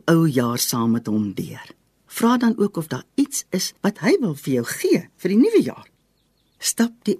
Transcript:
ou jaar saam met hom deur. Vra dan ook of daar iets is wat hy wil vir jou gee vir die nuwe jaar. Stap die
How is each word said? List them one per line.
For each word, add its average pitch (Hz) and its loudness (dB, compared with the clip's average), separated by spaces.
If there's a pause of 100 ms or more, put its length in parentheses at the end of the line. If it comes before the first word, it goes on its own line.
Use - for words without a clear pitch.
ou 165 4
jaar 123 0
saam 117 0
met 117 -4
hom 104 -2
deur. - -10 (360)
Vra 233 2
dan 233 2
ook 202 -2
of 160 -6
daar 131 -10
iets - -6
is - -6
wat 208 -2
hy 262 4
wil 185 -2
vir 139 -4
jou 123 0
gee 320 0 (200)
vir 180 -2
die 202 4
nuwe 392 6
jaar. - -8 (720)
Stap - -2 (140)
die 208 0